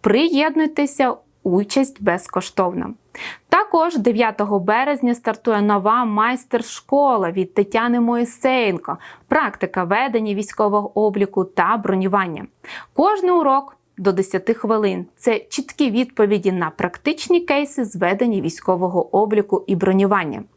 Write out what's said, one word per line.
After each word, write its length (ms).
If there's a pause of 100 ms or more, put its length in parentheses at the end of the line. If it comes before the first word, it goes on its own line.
Приєднуйтеся, 1120 (300)
участь 600
безкоштовна. 880 (560)
Також 480
дев'ятого 640
березня 560
стартує 460
нова 440
майстер-школа 1300
від 220
Тетяни 460
Моїсеєнко. 1000 (300)
Практика 560
ведення 500
військового 680
обліку 440
та 340
бронювання. 680 (480)
Кожний 380
урок 480 (200)
до 120
десяти 420
хвилин. 520 (100)
Це 240
чіткі 520
відповіді 600
на 180
практичні 720
кейси 440
зведення 560
військового 720
обліку 520
і 80
бронювання. 680 (140)